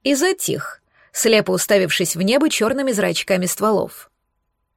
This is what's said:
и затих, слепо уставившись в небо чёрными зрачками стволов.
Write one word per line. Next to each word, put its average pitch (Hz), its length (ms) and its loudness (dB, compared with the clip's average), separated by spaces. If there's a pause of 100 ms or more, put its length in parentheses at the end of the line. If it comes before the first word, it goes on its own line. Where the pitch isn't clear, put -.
и 277 120 2
затих, 359 640 -2 (300)
слепо 214 400 2
уставившись 185 640 0
в 165 60 -4
небо 262 280 2
чёрными 262 420 0
зрачками 185 540 -2
стволов. - 640 -2 (680)